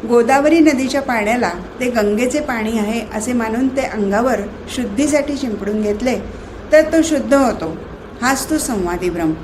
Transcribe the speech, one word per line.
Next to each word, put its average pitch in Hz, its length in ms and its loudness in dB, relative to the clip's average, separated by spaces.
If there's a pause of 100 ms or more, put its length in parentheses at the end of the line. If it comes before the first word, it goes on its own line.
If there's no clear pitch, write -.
गोदावरी 269 520 4
नदीच्या 277 420 4
पाण्याला 220 500 0 (280)
ते 247 100 -2
गंगेचे 233 500 2
पाणी 226 380 -2
आहे 220 240 -2 (120)
असे 220 200 -4
मानून 233 340 0
ते 262 140 0
अंगावर 208 600 0 (340)
शुद्धीसाठी 277 600 0
शिंपडून 208 440 -4
घेतले 208 380 0 (520)
तर 302 100 8
तो 311 220 2
शुद्ध 269 300 0
होतो, 208 440 0 (440)
हाच 262 280 0
तो 311 80 0
संवादी 180 520 -2
भ्रम. 165 220 -2 (120)